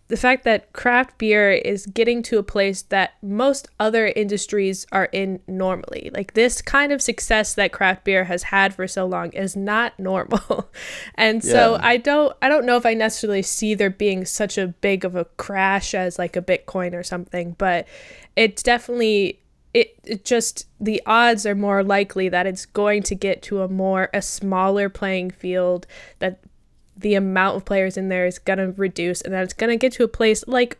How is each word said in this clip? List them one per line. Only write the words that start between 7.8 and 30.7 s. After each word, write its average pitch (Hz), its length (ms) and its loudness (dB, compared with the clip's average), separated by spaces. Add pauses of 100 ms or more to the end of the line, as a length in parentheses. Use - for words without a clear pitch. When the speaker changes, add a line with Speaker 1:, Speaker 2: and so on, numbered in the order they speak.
Speaker 1:
beer 190 180 2
has 180 200 -6
had 196 300 2
for 185 140 -6
so 185 180 -4
long 175 280 -6
is 196 240 -6
not 208 420 -2
normal. - 720 -2 (220)
<laughs> - 220 -16
And 220 280 2
so 233 300 6
Speaker 2:
Yeah. - 120 0
Speaker 1:
I 240 120 4
don't, 285 440 2
I 262 60 2
don't 285 180 2
know 247 120 4
if 240 80 0
I 226 80 4
necessarily 220 480 0
see 214 340 -2
there 196 140 2
being 190 340 -2
such - 340 -4
a 190 100 0
big 190 360 -2
of 180 140 -4
a 170 80 -2
crash 196 680 -2
as, 185 240 -2
like, 175 200 -4
a 175 40 -2
Bitcoin 180 520 -2
or 175 100 -8
something, 175 540 -8
but 180 280 0 (520)
it's 220 260 2
definitely, 240 800 0 (320)
it, - 200 4 (120)
it 202 180 -8
just, - 440 -2 (120)
the 214 260 -2
odds 226 400 4
are 208 100 0
more 202 280 2
likely 196 460 0
that 180 180 0
it's 190 180 -8
going 208 380 0
to 202 120 -4
get 185 260 -2
to 196 200 -4
a 185 60 -2
more, 190 460 0
a 196 80 -2
smaller 196 640 0
playing 190 440 -4
field, 180 540 -2 (340)
that 185 200 -4 (600)
the 208 140 0
amount 190 420 2
of 196 80 -6
players 190 320 0
in 190 140 -4
there 180 160 0
is 180 140 -2
gonna 190 320 -2
reduce, 180 500 -4
and 185 100 -8
that 185 120 -2
it's 185 100 -8
gonna 233 240 0
get 247 160 2
to 254 100 2
a 220 40 4
place 220 400 2
like 247 320 0